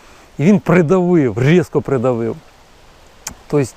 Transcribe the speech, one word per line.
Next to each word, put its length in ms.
І 60
він 160
придавив, 760
різко 440
придавив. 540
Тобто 300